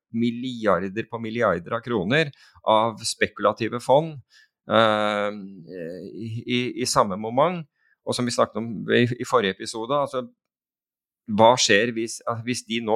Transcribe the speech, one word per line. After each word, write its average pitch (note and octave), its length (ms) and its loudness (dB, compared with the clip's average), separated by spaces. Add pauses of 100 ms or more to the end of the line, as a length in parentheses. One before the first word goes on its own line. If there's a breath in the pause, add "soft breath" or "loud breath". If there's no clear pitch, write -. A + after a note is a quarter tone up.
(160)
milliarder A2 920 -2
på A2+ 120 -10
milliarder A2 580 -2
av A2+ 60 -14
kroner A#2+ 480 0 (360 soft breath)
av A2 400 4
spekulative G#2+ 760 -2
fond, D3+ 340 2 (500 soft breath)
eh, G#2+ 640 2 (840)
i, A2 160 -10 (160)
i, B2 160 0 (240)
i - 40 -4
samme G#2 320 2
moment, D3 440 0 (400)
og B2 120 -4
som B2 120 -2
vi A#2+ 80 -6
snakket A2+ 240 0
om A#2 120 -6 (200)
i, A#2+ 140 4 (140)
i B2 80 -6
forrige G2+ 280 0
episode, A2+ 400 -6
altså C3 300 -4 (1000)
hva A2+ 320 8
skjer A2+ 320 4
hvis, A2+ 300 -6 (220)
hvis A#2+ 200 -4
de A2+ 200 -4
nå A2 100 0